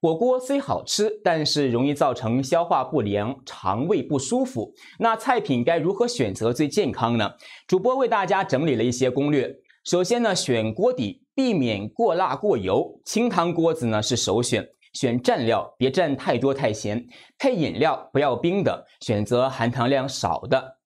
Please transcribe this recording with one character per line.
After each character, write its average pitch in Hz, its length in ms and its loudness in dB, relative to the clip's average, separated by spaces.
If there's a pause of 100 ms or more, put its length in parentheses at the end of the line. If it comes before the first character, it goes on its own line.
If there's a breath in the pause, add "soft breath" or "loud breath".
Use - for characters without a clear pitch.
火 160 140 2
锅 254 260 2
虽 277 180 -2
好 156 260 -4
吃， 214 380 -2
但 165 220 2
是 147 260 2
容 120 160 2
易 147 60 2
造 139 220 2
成 117 280 0
消 165 220 2
化 170 180 0
不 139 200 0
良、 104 420 -2
肠 104 420 -4
胃 170 160 0
不 143 160 -2
舒 247 240 0
服。 127 320 -6 (240 loud breath)
那 226 180 2
菜 247 220 0
品 127 240 0
该 165 160 2
如 165 140 0
何 240 160 0
选 113 240 -2
择 110 200 0
最 143 140 0
健 147 240 0
康 117 280 0
呢？ 104 140 -2 (340 loud breath)
主 185 120 2
播 247 180 2
为 262 120 0
大 208 180 0
家 196 160 2
整 160 240 0
理 143 80 2
了 110 80 0
一 123 80 2
些 127 200 0
攻 139 200 0
略。 135 240 0 (300 soft breath)
首 175 180 2
先 233 200 0
呢， 208 120 2
选 113 380 0
锅 208 180 2
底， 113 320 -4 (120)
避 262 180 2
免 113 380 0
过 220 240 2
辣 170 200 0
过 196 220 0
油。 101 480 0
清 233 240 0
汤 175 240 0
锅 165 220 2
子 143 100 -6
呢 110 160 2
是 117 160 -2
首 110 260 2
选， 113 240 -2 (280 soft breath)
选 123 260 0
蘸 180 240 0
料， 113 320 0
别 127 140 2
蘸 143 260 0
太 135 220 0
多 135 160 0
太 135 180 0
咸。 104 340 -6 (300 loud breath)
配 269 180 0
饮 117 240 -2
料 147 360 0
不 135 40 4
要 139 160 2
冰 185 280 0
的， 101 240 -2 (140 soft breath)
选 107 220 0
择 120 280 0
含 120 200 -2
糖 123 200 0
量 135 180 0
少 - 400 -2
的。 131 380 -2